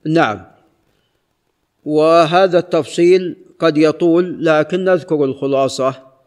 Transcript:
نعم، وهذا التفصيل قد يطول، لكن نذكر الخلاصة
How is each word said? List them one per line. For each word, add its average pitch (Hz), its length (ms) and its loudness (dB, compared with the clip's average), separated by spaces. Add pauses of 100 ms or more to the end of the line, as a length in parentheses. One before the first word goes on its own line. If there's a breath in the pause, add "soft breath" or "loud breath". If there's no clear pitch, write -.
نعم، 127 400 -2 (1400)
وهذا 165 720 2
التفصيل 175 760 0 (220)
قد 160 200 0
يطول، 165 680 0
لكن 160 400 -2
نذكر 160 400 -2
الخلاصة 135 880 -4 (160)